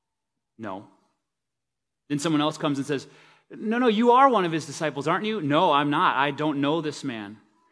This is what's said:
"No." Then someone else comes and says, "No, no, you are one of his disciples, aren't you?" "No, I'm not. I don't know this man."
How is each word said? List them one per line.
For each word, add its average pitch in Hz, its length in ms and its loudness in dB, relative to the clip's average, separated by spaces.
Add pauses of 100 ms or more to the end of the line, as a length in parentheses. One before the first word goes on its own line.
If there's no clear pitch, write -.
(580)
"No." 104 300 -12 (1200)
Then 143 120 -4
someone 156 200 0
else 151 180 -2
comes 147 200 -2
and 139 100 -6
says, 135 180 -6 (440)
"No, 220 300 -6
no, 254 80 2
you 233 240 4
are 262 180 8
one 202 160 2
of 165 60 -2
his 156 160 -4
disciples, 143 400 -4
aren't 135 180 0
you?" 214 160 -4
"No, 151 300 2
I'm 147 180 2
not. 151 260 2
I 139 160 0
don't 143 300 -2
know 151 180 0
this 151 240 -8
man." 107 340 -10 (340)